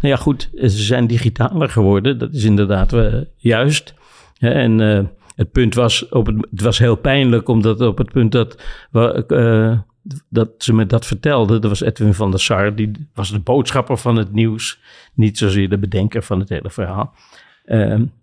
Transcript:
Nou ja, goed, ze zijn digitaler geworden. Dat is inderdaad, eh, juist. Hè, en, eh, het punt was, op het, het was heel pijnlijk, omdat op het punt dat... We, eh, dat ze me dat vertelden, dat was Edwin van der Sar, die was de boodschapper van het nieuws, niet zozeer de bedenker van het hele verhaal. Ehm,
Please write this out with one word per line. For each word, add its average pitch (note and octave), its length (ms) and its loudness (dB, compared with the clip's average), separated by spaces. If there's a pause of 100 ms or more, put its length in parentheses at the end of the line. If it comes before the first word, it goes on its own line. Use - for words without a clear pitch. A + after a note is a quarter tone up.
Nou C#3 120 2
ja, - 20 0
goed, - 400 -2
ze C3 140 2
zijn G#2+ 380 0
digitaler A#2+ 640 -2
geworden. G2+ 480 2
Dat A#2 160 -8
is B2 100 -4
inderdaad, G2+ 500 2
eh, A2 200 2 (220)
juist. B2 580 0 (440)
Hè, A#2+ 120 0
en, A#2+ 320 2
eh, G#2+ 220 2 (320)
het - 160 -4
punt A#2 240 2
was, A#2+ 340 0
op A#2 160 0
het, G#2+ 260 -2
het F#2+ 100 -8
was G#2+ 160 0
heel A#2 180 4
pijnlijk, C3 520 0
omdat A2+ 340 2
op A2 160 0
het - 140 -4
punt A2+ 200 2
dat... A#2 300 -2 (300)
We, - 340 0
eh, A2+ 540 2 (500)
dat A2+ 280 0
ze - 160 -2
me A2 120 4
dat A2+ 200 -2
vertelden, A2+ 560 0
dat A2 80 0
was G2+ 120 -2
Edwin G#2+ 320 0
van G2 180 0
der F#2+ 80 0
Sar, G#2 360 0
die G#2+ 160 -2 (220)
was G2 180 -6
de G#2 80 -4
boodschapper B2 580 -2
van A#2+ 180 0
het G#2 160 -2
nieuws, A2 480 -2 (340)
niet G#2+ 240 0
zozeer G2 320 0
de G2+ 80 0
bedenker G2 460 -2
van F#2+ 160 -4
het G2 100 -6
hele F2+ 200 -8
verhaal. G2 440 -8 (520)
Ehm, G#2+ 400 0 (180)